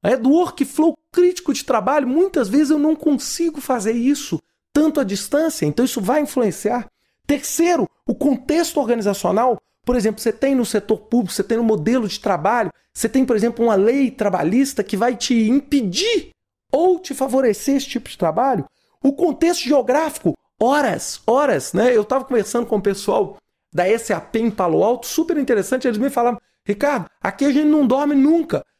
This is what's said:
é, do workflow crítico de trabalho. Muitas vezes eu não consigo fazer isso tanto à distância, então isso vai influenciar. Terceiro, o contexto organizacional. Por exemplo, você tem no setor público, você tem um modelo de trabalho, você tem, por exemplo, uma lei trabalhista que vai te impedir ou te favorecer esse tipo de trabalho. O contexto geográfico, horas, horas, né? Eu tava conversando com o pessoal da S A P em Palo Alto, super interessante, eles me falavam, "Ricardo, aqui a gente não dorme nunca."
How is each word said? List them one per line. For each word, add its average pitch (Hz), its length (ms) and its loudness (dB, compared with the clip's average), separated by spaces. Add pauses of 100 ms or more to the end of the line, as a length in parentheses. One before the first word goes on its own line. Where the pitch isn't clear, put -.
é, 220 140 2
do 233 140 2
workflow 320 640 0 (160)
crítico 359 400 0
de - 120 -4
trabalho. 247 440 0
Muitas 302 400 0
vezes 277 220 2
eu 302 80 2
não 302 180 2
consigo 311 640 -2
fazer 226 320 -2
isso 240 480 -2 (320)
tanto 302 280 2
à 247 40 0
distância, 285 640 -2
então 185 180 0
isso - 160 -2
vai 254 220 0
influenciar. 233 640 -2 (400)
Terceiro, 302 640 0 (180)
o - 80 -2
contexto 294 640 -2
organizacional. 220 800 0 (260)
Por 247 120 0
exemplo, 214 240 -2
você 220 120 -2
tem 269 220 0
no 247 120 0
setor 214 320 -2
público, 233 340 -2
você 190 120 -4
tem 226 140 -2
um 233 60 0
modelo 220 440 0
de - 100 -8
trabalho, 196 540 -2 (200)
você - 160 -4
tem, 262 160 2
por 226 120 0
exemplo, 226 280 0
uma 226 100 2
lei 240 360 2
trabalhista 202 720 0
que 196 140 -4
vai 240 200 0
te 226 320 0
impedir 277 840 0 (420)
ou 349 260 2
te - 160 -10
favorecer 262 640 0
esse - 100 -2
tipo - 220 -8
de - 100 -18
trabalho. 185 480 0 (360)
O 277 100 4
contexto 339 500 0
geográfico, 269 720 0 (240)
horas, 254 680 0
horas, 240 460 0
né? 233 240 2
Eu 208 80 2
tava 254 200 -2
conversando 240 420 -2
com 220 100 -2
o 196 60 -2
pessoal 196 540 -2 (360)
da 175 160 0
S 220 240 0
A 160 80 -2
P - 200 -4
em 233 100 0
Palo 170 320 0
Alto, 240 240 0
super 330 320 -2
interessante, 254 480 0
eles 220 120 -2
me 254 120 -2
falavam, 240 300 -2 (260)
"Ricardo, 208 400 -2 (160)
aqui 196 220 -2
a 285 80 2
gente 302 160 2
não 302 180 4
dorme 277 300 2
nunca." 285 480 2 (160)